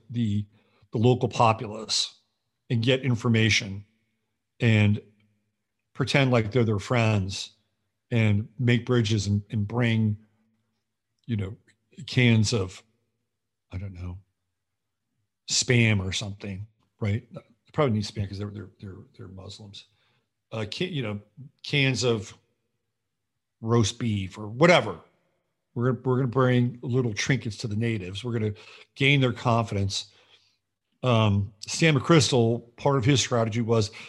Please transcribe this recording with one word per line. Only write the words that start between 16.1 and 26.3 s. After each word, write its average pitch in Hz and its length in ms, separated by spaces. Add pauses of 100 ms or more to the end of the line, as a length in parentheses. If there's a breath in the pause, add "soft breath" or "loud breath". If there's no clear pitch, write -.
something, 101 540 (340)
right? 107 320
They - 100 (300)
probably 135 220
need 104 120
Spam 101 220
'cause 98 120
they're, 104 100
they're, 101 220 (100)
they're, 95 160 (180)
they're 104 120
Muslims. 98 580 (680)
Uh, 110 200
can, 180 200
you 139 120
know, 104 160 (440)
cans 131 400
of 113 320 (1300)
roast 113 380
beef 104 400
or 107 80
whatever. 117 520 (760)
We're 127 160
gonna, 117 120
we're 127 120
gonna 131 140
bring 123 520